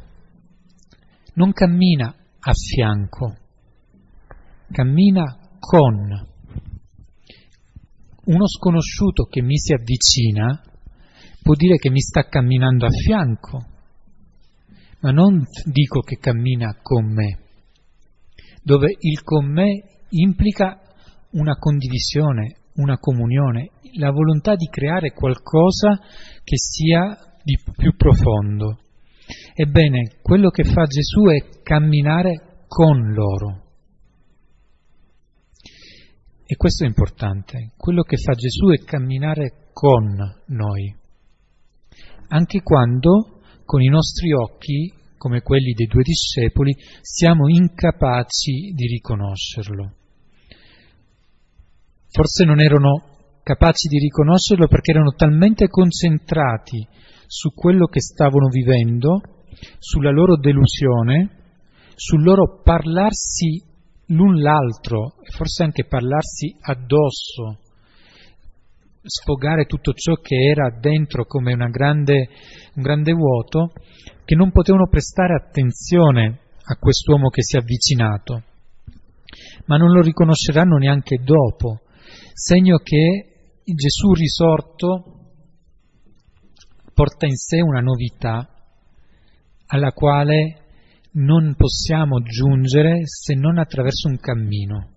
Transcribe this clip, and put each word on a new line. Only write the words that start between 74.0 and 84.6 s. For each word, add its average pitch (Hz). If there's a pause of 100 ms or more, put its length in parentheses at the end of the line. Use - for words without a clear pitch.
che -
non 185
potevano 185
prestare 180
attenzione 131 (240)
a -
quest'uomo 139
che 123
si -
è 135
avvicinato. 117 (1200)
Ma 147
non 170
lo 180
riconosceranno 160
neanche 139
dopo, 127 (500)
segno 180
che -
Gesù 160
risorto 165 (1800)